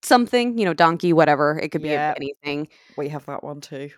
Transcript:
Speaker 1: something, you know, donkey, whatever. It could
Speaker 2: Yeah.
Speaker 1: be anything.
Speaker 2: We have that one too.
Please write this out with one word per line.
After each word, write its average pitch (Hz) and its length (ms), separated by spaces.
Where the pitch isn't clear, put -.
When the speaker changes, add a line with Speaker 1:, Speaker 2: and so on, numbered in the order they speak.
Speaker 1:
something, 240 540
you 220 80
know, 175 80
donkey, 170 400
whatever. 151 440
It 151 120
could 156 120
Speaker 2:
Yeah. 151 320
Speaker 1:
be 143 200
anything. 147 240
Speaker 2:
We 143 100
have 147 200
that 143 140
one 147 200
too. 143 360